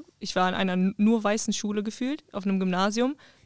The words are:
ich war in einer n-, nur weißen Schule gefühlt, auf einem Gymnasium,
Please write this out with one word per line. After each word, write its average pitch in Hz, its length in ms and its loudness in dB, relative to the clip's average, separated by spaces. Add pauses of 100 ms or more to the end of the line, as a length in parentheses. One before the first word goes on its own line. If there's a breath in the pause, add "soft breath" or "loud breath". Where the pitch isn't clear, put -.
(200)
ich - 180 -8
war 185 100 4
in 180 80 -2
einer 185 180 0
n-, 185 240 2
nur 220 260 4
weißen 214 280 0
Schule 208 320 -4
gefühlt, 247 480 -6
auf 196 140 -8
einem 190 140 0
Gymnasium, 208 560 0 (300 soft breath)